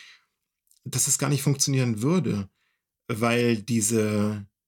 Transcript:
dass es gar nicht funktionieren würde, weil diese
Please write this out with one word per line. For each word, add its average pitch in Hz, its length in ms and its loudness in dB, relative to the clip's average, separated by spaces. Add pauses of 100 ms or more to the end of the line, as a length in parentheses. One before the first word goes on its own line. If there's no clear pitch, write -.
(840)
dass - 220 -2
es - 120 0
gar 139 100 -2
nicht 139 140 0
funktionieren 131 600 0
würde, 117 460 0 (580)
weil 117 560 2
diese 107 840 0 (220)